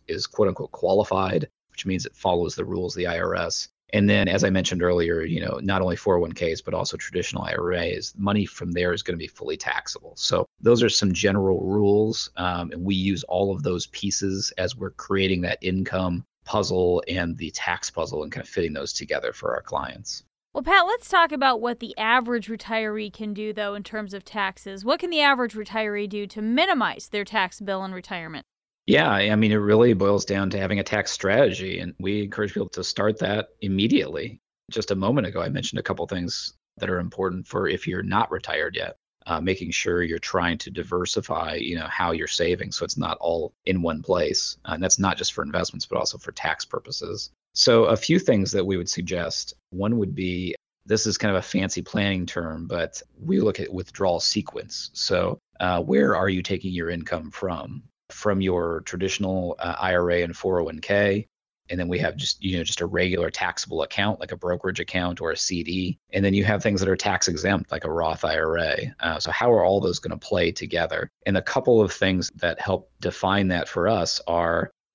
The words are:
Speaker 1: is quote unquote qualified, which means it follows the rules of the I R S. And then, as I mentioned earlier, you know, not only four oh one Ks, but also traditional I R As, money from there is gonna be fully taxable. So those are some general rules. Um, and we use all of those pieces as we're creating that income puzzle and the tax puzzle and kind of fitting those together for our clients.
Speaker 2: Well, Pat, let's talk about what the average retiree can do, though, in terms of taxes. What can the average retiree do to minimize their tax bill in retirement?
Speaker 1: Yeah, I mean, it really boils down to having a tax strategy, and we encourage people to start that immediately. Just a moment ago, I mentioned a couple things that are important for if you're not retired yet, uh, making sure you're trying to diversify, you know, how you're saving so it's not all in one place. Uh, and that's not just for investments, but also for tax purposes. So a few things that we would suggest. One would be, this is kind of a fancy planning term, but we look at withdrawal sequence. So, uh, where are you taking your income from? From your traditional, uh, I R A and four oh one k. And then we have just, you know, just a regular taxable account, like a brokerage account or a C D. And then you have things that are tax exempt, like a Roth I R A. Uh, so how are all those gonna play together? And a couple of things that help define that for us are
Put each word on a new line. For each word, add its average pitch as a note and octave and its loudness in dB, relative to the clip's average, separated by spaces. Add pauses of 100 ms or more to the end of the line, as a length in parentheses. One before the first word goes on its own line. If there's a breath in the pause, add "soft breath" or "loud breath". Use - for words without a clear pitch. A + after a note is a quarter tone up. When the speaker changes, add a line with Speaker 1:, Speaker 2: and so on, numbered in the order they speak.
Speaker 1:
is D#2 -4
quote G2+ 2
unquote - -6
qualified, F#2+ 2 (220)
which - -8
means F#2 -2
it - -12
follows F2 0
the F2+ -4
rules F#2 -4
of F2+ -6
the F2+ 0
I E2+ -2
R F2 -2
S. E2+ -4 (220)
And G2+ 4
then, G2+ 4
as F#2+ 2
I G2 6
mentioned F#2 0
earlier, E2+ 2
you E2+ -2
know, - -4
not F#2+ 2
only F2+ 0
four F2+ 2
oh - 4
one E2+ -2
Ks, E2 -2
but F2+ -6
also - -4
traditional - -4
I E2 -4
R F2 -2
As, F2 -4
money G2+ 2
from F2 -8
there F2 2
is E2 -4
gonna F2 -4
be E2 -8
fully - -8
taxable. - -8
So - 0 (160)
those A#2 6
are A2+ 6
some G2+ 2
general F#2+ 2
rules. G#2 2
Um, F2 -2
and E2+ -8
we G2 2
use F#2 0
all G2 0
of D#2+ -4
those F2+ -2
pieces F#2+ -4
as F#2 -2
we're F#2+ -8
creating F#2+ 0
that F2 -2
income F#2 0 (220)
puzzle F2+ 2
and E2+ -2
the D#2+ -8
tax - -4
puzzle D2+ -4
and D2 -8
kind - -10
of - -20
fitting E2 -2
those C#2+ -6
together C#2+ -4
for - -4
our - -4
clients. - -8 (280)
Speaker 2:
Well, - -4
Pat, F4+ 4
let's A#4 -2
talk E4+ 4
about B3+ 2
what A#3+ -2
the A3+ -12
average A#3 2
retiree G#3+ -4
can G#3 -8
do, G#3+ -6
though, G#3 -4
in G3+ -10
terms G#3 -8
of G3 -12
taxes. G3 -6
What C#4 2
can F4+ -4
the D#4 2
average B3+ 4
retiree G#3+ -4
do G3+ -6
to G#3 -10
minimize B3 0
their G#3 -2
tax F#3+ -2
bill F#3+ -4
in F#3+ -8
retirement? E3+ -10 (440)
Speaker 1:
Yeah, D3+ 6
I G2+ 4
mean, G#2+ 6
it G#2+ 4
really A2 8
boils G2 4
down G2 0
to G2 -2
having F#2+ 0
a F#2+ 0
tax - 0
strategy, F#2+ 2
and F2 -8
we G2+ 0
encourage G2+ -4
people G2+ -2
to F#2 -8
start G#2+ 0
that G#2 0 (120)
immediately. G2+ 0 (320)
Just A2 -4
a G2+ 2
moment G#2 2
ago, - -6
I E2+ -2
mentioned - -4
a - -6
couple E2+ -4
things - -6 (220)
that F#2+ -4
are F#2 0
important F2+ -4
for F#2+ -2
if F2 -2
you're F#2 -4
not F#2+ 0
retired D#2+ -4
yet, - -6 (320)
uh, E2 0
making F2+ -2
sure F2 0
you're E2 -2
trying F2 0
to - -10
diversify, E2 -2
you E2 -4
know, D#2+ -4
how F2 0
you're D#2+ -2
saving F2 0
so - -4
it's - -6
not E2+ -2
all E2+ -2 (120)
in F#2 0
one E2 -2
place. - 0
Uh, - -4
and D#2+ -4
that's F2+ 2
not F#2 2
just - -4
for - -4
investments, F2 -4
but - -2
also - -2
for - -12
tax - -4
purposes. - -8 (240)
So A2+ 8
a G2+ 6
few E3+ 4
things G#2 4
that F#2+ 2
we F#2+ 2
would F2 -4
suggest. F2+ -4 (160)
One G2+ 0
would G#2 0
be, F2+ -2 (300)
this G#2 2
is G#2 0
kind G2+ 2
of F#2 4
a - -6
fancy F#2+ -2
planning F#2+ 0
term, E2 -6
but F2 -4 (180)
we F#3+ 0
look G#2+ 2
at - -6
withdrawal F2+ 0
sequence. - -4
So, F2+ 0 (200)
uh, F2+ 0
where - 4
are F#2+ 2
you F#2 0
taking F#2+ -4
your E2+ -4
income E2 -6
from? E2+ -6 (280)
From G2 0
your E2+ 0
traditional, F#2 -2
uh, F2 -4
I F#2 2
R F2 4
A F2 4
and E2+ -4
four F#2 0
oh E2+ 0
one D#2+ -8
k. G2+ 2 (440)
And F2+ -4
then F2 -2
we F2 0
have E2 0
just, - -4
you F#2 -2
know, E2 -2
just - -4
a F2 -2
regular F2+ 0
taxable - -4
account, G2+ -2
like - -8
a F2 -8
brokerage F2+ -2
account F2 -4
or E2 -2
a C#2+ -4
C F2 -2
D. F2+ -4 (140)
And G2 2
then G2 4
you G2 4
have G#2 2
things G2+ 2
that F#2+ 0
are F#2 4
tax G2 0
exempt, F2+ 0
like D2+ -6
a D#2 -4
Roth D#2+ -2
I D#2 0
R D#2+ 0
A. D#2+ -2
Uh, D#2+ -2
so D#2+ -4
how A#2+ 4
are G#2 6
all F#2+ 6
those E2+ 0
gonna E2+ -8
play F2 0
together? E2 -4 (160)
And G2 2
a - 2
couple A#2+ 4
of G2 4
things F#2 0
that E2 -2
help - -2 (100)
define F#2+ 2
that F2 0
for F2+ 0
us G2+ 0
are E2+ 0 (240)